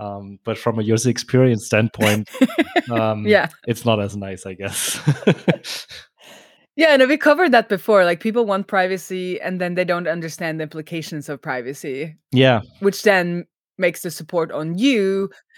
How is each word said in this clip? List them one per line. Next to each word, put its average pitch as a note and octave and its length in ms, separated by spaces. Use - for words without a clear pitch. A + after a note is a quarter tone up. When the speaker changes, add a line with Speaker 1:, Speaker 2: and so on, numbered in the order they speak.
Speaker 1:
Um, G2+ 440
but A2 120
from A2+ 220
a G#2+ 40
user A2 280
experience B2+ 560
standpoint, G#2+ 640
Speaker 2:
<laughs> - 300
Speaker 1:
um, G#3+ 360
Speaker 2:
Yeah. G3+ 220
Speaker 1:
it's A#2 180
not A2 160
as G2+ 160
nice, G2 300
I F#2+ 80
guess. F#2+ 440
<laughs> - 600
Speaker 2:
Yeah, D4+ 200
and C4 120
we D4 120
covered D4 340
that A3+ 160
before. G3 380
Like, F3 140
people A3+ 260
want G3 200
privacy, F#3 760
and F#3 180
then F3 140
they F3+ 100
don't F3 240
understand D#3+ 500
the D#3+ 40
implications D#3 640
of C#3+ 140
privacy. C#3 760
Speaker 1:
Yeah. B2+ 320
Speaker 2:
Which G3 220
then F3 440
makes F3 240
the F3+ 100
support E3 420
on D#3+ 260
you G3 500